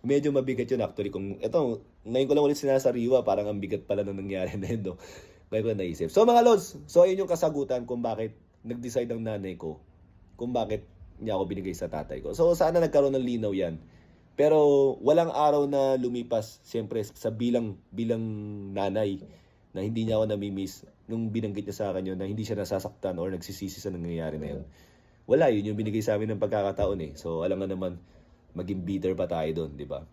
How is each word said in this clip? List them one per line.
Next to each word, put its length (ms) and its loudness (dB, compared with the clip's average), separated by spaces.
Medyo 320 2
mabigat 400 0
yun 80 0
actually. 320 -4
Kung, 320 -6
eto, 400 0
ngayon 160 2
ko 80 2
lang 160 6
ulit 80 2
sinasariwa, 640 2
parang 320 0
ang 80 -4
bigat 240 -6
pala 160 -2
nung 160 -4
nangyari 400 -6
<laughs> 40 -6
na 120 -4
yun, 80 -4
no? 140 -6
Ngayon 100 0
ko 60 0
lang 160 -2
naisip. 240 -4
So, 160 6
mga 160 8
lods, 480 4
so, 160 8
ayun 240 2
yung 20 -2
kasagutan 540 0
kung 160 -6
bakit 320 -4
nag-decide 480 -4
ang 80 -6
nanay 400 -6
ko, 160 -8
kung 160 -4
bakit 320 -2
niya 160 -2
ako 80 0
binigay 320 -6
sa 160 -6
tatay 320 -8
ko. 80 -6
So, 240 4
sana 240 4
nagkaroon 320 4
ng 160 0
linaw 240 -2
yan. 240 -2
Pero 640 6
walang 240 4
araw 400 2
na 320 2
lumipas, 640 -4
siyempre, 400 -4
sa 240 -8
bilang, 480 0
bilang 320 -2
nanay, 480 0
na 160 -6
hindi 160 -2
niya 160 2
ako 160 2
namimiss 480 -6
nung 240 -4
binanggit 360 -4
niya 100 -8
sa 140 -2
akin 240 -4
yun, 40 -8
na 80 -4
hindi 200 -6
siya 120 -4
nasasaktan 600 -4
or 120 -2
nagsisisi 520 -10
sa 80 -6
nangyayari 480 -6
na 100 -8
yun. 40 -12
Wala, 240 4
yun 240 0
yung 40 -4
binigay 240 0
sa 120 2
amin 200 -2
ng 80 -2
pagkakataon 600 0
eh. 160 -8
So, 240 -4
alam 160 0
nga 120 -4
naman, 280 -6
maging 280 -6
bitter 320 -2
pa 160 -2
tayo 240 0
dun, 240 -6
di 80 -10
ba? 160 -8